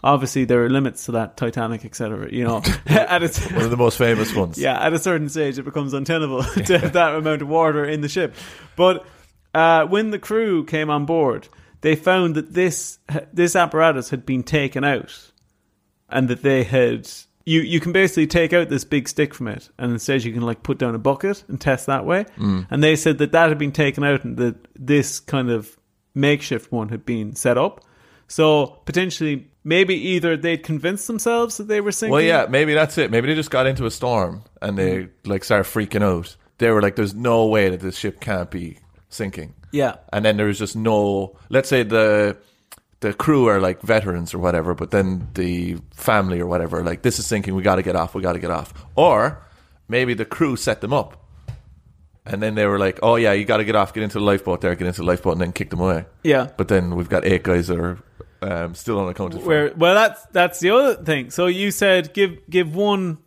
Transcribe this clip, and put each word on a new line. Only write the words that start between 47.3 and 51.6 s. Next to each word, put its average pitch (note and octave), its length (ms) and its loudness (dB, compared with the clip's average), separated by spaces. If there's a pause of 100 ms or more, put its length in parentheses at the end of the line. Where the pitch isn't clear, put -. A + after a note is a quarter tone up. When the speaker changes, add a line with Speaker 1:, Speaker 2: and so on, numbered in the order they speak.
Speaker 2:
we F#2+ 80 -4
gotta F#2 200 2
get F2+ 140 -2
off, E2+ 180 -2
we G2 80 -6
gotta F2 180 -2
get F2 100 -6
off." E2 220 -6 (240)
Or C#3+ 460 2 (460)
maybe B2 260 0
the A2 100 -4
crew C#3 320 -2
set - 240 -2
them A2+ 120 -4
up. - 320 -4 (1000)